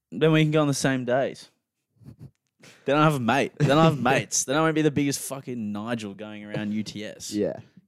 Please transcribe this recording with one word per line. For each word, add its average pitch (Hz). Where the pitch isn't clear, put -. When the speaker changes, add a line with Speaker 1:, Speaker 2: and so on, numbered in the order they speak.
Speaker 1:
then 151
we 156
can 156
go 156
on 147
the 139
same 131
days. 120
They 135
don't 147
have 156
a 139
mate. 120
They 147
don't 147
have 160
Speaker 2:
<laughs> 120
Speaker 1:
mates. 120
They 131
don't 151
want 160
to 156
be 156
the 151
biggest 139
fucking 123
Nigel 107
going 104
around 104
U 107
T 104
S. -
Speaker 2:
Yeah. 104